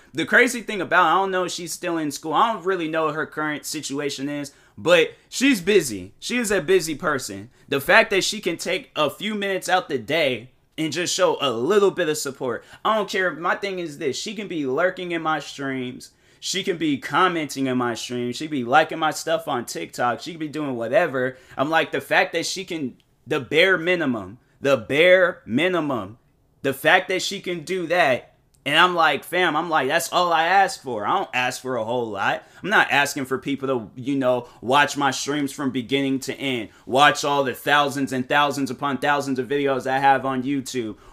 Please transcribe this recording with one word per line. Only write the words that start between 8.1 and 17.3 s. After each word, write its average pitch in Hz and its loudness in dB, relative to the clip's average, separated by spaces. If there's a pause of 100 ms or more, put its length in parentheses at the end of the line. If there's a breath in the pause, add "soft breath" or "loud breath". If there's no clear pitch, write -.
that 190 2
she 220 -4
can 170 -4
take 180 -6
a 151 2
few 208 -6
minutes 196 -4
out 180 2
the 139 -2
day 131 -2 (260)
and 156 -2
just 160 -2
show 165 2
a 135 0
little 180 4
bit 170 -2
of 151 -2
support. 127 -6 (200 loud breath)
I 214 2
don't 202 -2
care. 190 0
My 175 -2
thing 196 -6
is 156 -8
this. 143 -4
She 214 -8
can 196 -8
be 160 -4
lurking 180 -2
in 165 -4
my 156 0
streams. 131 -8 (300 soft breath)
She 185 -6
can 175 -4
be 151 0
commenting 156 0